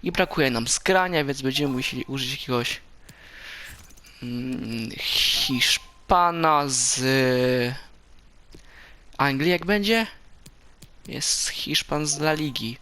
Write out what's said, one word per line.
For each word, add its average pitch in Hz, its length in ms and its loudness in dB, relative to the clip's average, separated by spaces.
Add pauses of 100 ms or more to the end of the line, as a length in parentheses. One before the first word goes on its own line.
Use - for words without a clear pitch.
I 175 80 -2
brakuje 165 400 2
nam 120 160 -2
zgrania, 180 580 2
więc 139 160 -4
będziemy 135 320 0
musieli 127 300 -4
użyć 131 280 -6
jakiegoś, 123 500 -2 (1400)
mm, 120 760 -6
Hiszpana - 1700 2
z 127 1080 2 (1400)
Anglii, 139 340 2
jak 175 140 0
będzie. 208 420 2 (1000)
Jest - 420 -2
Hiszpan - 580 -4
z 147 120 -4
La 156 140 2
Ligi 131 480 -4